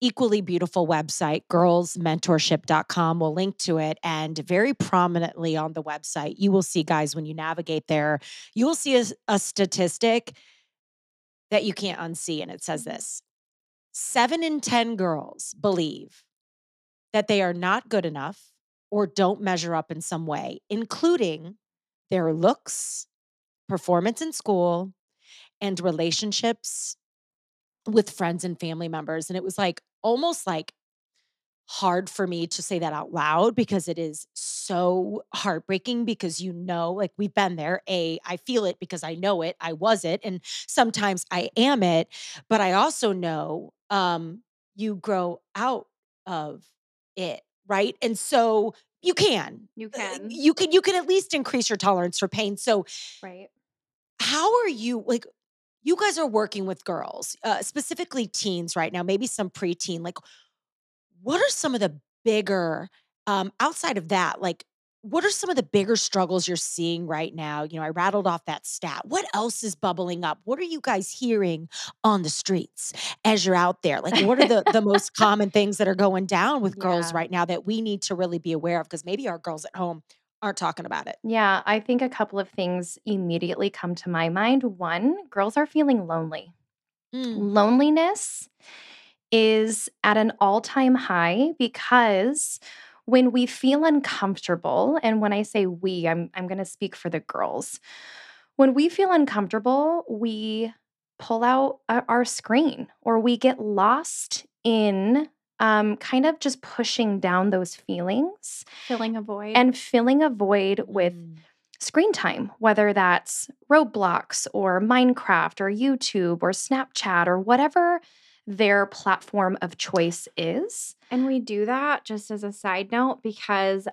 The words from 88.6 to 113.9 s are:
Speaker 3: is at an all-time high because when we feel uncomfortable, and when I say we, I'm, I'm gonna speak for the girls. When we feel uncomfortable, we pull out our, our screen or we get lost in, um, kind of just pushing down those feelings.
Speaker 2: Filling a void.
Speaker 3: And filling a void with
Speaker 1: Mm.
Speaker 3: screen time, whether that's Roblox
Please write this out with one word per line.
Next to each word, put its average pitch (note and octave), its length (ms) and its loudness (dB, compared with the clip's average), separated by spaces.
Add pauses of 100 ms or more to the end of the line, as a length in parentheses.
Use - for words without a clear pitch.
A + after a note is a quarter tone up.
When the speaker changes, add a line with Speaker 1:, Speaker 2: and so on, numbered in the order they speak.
Speaker 3:
is A3 580 4 (140)
at G#3 140 4
an A3 220 4
all-time B3 560 4
high G3 640 2
because A#3 1000 2 (460)
when B3+ 260 6
we B3 140 4
feel C#4 400 2
uncomfortable, G3 1160 2
and A3 200 2
when G#3 120 2
I G3+ 80 0
say G#3 240 0
we, F3+ 420 -2
I'm, E3+ 260 0
I'm F#3 140 -8
gonna F#3+ 180 -6
speak - 300 -8
for - 140 -8
the E3 100 -4
girls. - 600 -6 (760)
When C4+ 180 8
we D4 160 4
feel F#4 220 2
uncomfortable, C4+ 960 2
we A3 640 -4 (440)
pull A3+ 260 -2
out C4 360 2 (100)
our, B3 180 0
our A#3+ 180 4
screen - 600 0 (140)
or A3+ 180 2
we A#3+ 180 4
get B3+ 220 4
lost G#3+ 880 0 (180)
in, A3 640 2 (300)
um, G#3+ 380 2
kind C4 280 0
of D#4 140 2
just C4+ 220 -4
pushing A3 580 -2
down F#3 300 2
those F#3 260 0
feelings. G3+ 880 -4 (240)
Speaker 2:
Filling A3+ 280 -2
a A3 60 -6
void. G#3+ 340 -8
Speaker 3:
And B3+ 220 4
filling B3+ 460 2
a D4+ 60 2
void G3+ 580 0
with F#3 260 0
Speaker 1:
Mm. E3 240 -18 (420)
Speaker 3:
screen F#4 340 2
time, - 460 -4
whether G#3+ 340 4
that's F3+ 560 2 (220)
Roblox G#3 840 2